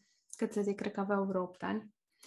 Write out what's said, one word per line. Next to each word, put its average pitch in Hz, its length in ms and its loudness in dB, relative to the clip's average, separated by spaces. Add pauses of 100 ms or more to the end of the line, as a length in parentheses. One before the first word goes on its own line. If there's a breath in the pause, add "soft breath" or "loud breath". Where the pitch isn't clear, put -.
(380 soft breath)
cât 220 140 0
să 208 100 2
zic, 202 140 2
cred 202 160 -4
că 208 80 -2
aveau 196 240 2
vreo 190 180 2
opt 180 220 -6
ani, 202 300 -2 (340 loud breath)